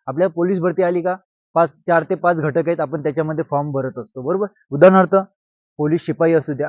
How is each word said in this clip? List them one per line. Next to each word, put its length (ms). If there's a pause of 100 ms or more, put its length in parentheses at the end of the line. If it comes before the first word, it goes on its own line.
आपल्या 220
पोलीस 300
भरती 240
आली 200
का 140 (380)
पाच, 200 (120)
चार 160
ते 120
पाच 220
घटक 300
आहेत, 140
आपण 220
त्याच्यामध्ये 480
फॉर्म 200
भरत 280
असतो, 240
बरोबर? 240 (240)
उदाहरणार्थ, 460 (600)
पोलीस 300
शिपाई 260
असू 200
द्या, 160